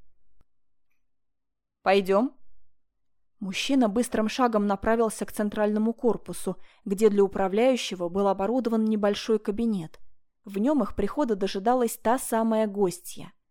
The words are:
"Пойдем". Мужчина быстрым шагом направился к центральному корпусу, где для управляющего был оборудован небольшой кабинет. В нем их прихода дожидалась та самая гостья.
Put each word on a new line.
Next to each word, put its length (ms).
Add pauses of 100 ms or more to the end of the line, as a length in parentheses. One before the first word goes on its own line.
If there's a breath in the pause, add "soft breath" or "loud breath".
(1800)
"Пойдем". 540 (1000)
Мужчина 500
быстрым 400
шагом 380
направился 600
к 60
центральному 600
корпусу, 640 (280 soft breath)
где 260
для 120
управляющего 840
был 200
оборудован 560
небольшой 540
кабинет. 640 (440)
В 140
нем 240
их 140
прихода 400
дожидалась 600
та 220
самая 480
гостья. 680 (180)